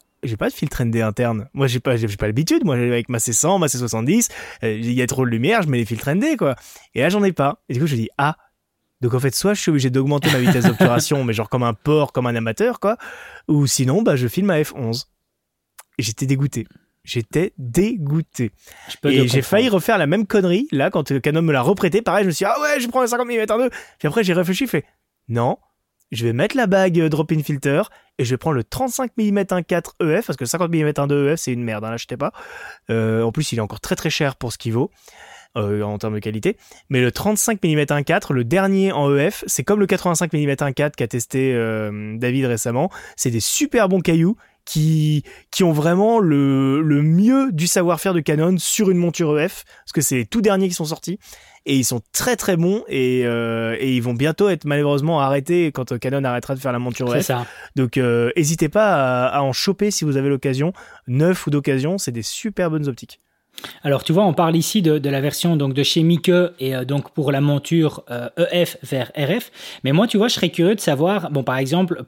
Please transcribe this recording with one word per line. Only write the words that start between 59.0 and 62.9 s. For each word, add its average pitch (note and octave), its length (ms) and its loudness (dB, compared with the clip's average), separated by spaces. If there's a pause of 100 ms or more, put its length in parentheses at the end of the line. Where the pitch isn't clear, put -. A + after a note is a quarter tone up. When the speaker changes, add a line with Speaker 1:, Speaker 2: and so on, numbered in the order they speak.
Speaker 1:
à, - 100 -2
à C#3+ 40 2
en C3+ 100 0
choper G3+ 400 0
si - 120 -4
vous C#3+ 120 0
avez C3+ 120 0
l'occasion, C#3 440 0 (340)
neuf D3+ 400 0
ou D#3 40 -2
d'occasion, C#3+ 480 0
c'est D3+ 120 -6
des A#2 120 -6
super G3 460 -4
bonnes D#3 200 -2
optiques. - 320 -10 (640)